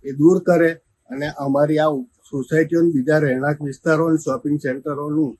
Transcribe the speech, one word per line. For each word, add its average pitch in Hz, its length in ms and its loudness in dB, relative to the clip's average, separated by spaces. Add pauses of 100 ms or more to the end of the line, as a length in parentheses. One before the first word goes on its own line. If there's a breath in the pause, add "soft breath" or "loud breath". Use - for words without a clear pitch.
એ 139 140 -8
દૂર 175 240 6
કરે 170 300 2 (380)
અને 143 180 -6 (100)
અમારી 143 400 0
આ 156 120 2 (400)
સોસાયટીઓ 156 500 0
અને 170 100 4
બીજા 151 280 2
રહેણાંક 147 440 -2
વિસ્તારો 156 440 -2
અને 160 100 2
શોપિંગ 147 420 -2
સેન્ટરોનું 143 800 -4